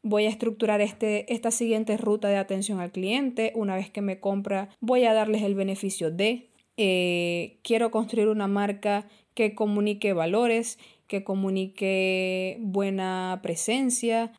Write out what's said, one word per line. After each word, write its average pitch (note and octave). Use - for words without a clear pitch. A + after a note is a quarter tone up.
Voy G#3+
a -
estructurar G#3+
este, G#3
esta A#3
siguiente A3
ruta G#3+
de G3+
atención G3
al F3
cliente. A#3
Una G3+
vez F#3+
que G#3
me G3
compra, G3
voy B3
a A3
darles G#3+
el G3+
beneficio G3
de... G#3+
Eh, F3
quiero A3+
construir A3
una G#3+
marca G3+
que G#3+
comunique G#3
valores, A3+
que G3
comunique F#3+
buena F#3+
presencia, A#3